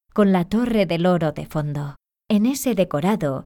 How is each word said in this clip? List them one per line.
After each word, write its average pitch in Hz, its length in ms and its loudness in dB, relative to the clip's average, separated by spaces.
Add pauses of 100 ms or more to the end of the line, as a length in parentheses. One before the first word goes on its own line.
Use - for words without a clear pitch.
(140)
con 196 180 4
la 180 140 2
Torre 220 400 0
del 170 180 0
Oro 165 280 2
de 151 120 -10
fondo. 147 520 -6 (340)
En 214 160 4
ese 269 280 -2
decorado, 165 720 -2